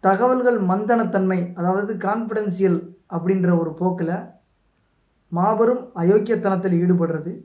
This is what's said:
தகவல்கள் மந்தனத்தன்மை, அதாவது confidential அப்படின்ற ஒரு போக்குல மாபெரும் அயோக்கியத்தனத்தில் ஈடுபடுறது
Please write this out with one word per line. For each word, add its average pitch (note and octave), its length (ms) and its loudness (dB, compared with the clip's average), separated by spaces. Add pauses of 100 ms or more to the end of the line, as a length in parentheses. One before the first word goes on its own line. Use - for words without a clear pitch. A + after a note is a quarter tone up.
தகவல்கள் A#3+ 540 2 (120)
மந்தனத்தன்மை, G3 680 0 (200)
அதாவது F#3+ 340 -2 (100)
confidential G3+ 720 0 (380)
அப்படின்ற F3 340 0 (120)
ஒரு D#3+ 180 -4
போக்குல F3 320 -2 (1200)
மாபெரும் A3 480 2 (220)
அயோக்கியத்தனத்தில் F#3+ 800 2
ஈடுபடுறது E3+ 520 0 (120)